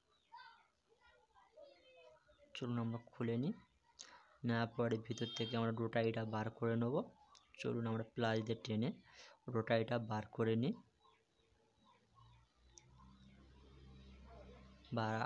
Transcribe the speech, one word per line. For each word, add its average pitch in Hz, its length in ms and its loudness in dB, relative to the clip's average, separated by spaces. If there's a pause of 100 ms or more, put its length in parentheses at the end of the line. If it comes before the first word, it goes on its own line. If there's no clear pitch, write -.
(2500)
চলুন 120 280 -2
আমরা 113 140 -4 (120)
খুলে 117 320 -2
নিই। 185 100 0 (960)
নেওয়ার 117 280 2
পরে 117 200 2 (120)
ভিতর 113 200 -2 (100)
থেকে 117 220 -2
আমরা 113 120 2 (100)
রোটারিটা 113 400 2 (120)
বার 110 140 0 (120)
করে 117 220 2
নেব। 123 140 2 (680)
চলুন 120 300 0
আমরা 113 120 0 (120)
প্লাস 113 220 4 (100)
দিয়ে 113 180 0
টেনে 113 240 2 (640)
রোটারিটা 113 420 4 (140)
বার 107 140 0 (120)
করে 113 260 4
নিই, 165 120 2 (4000)
বা 113 100 2 (200)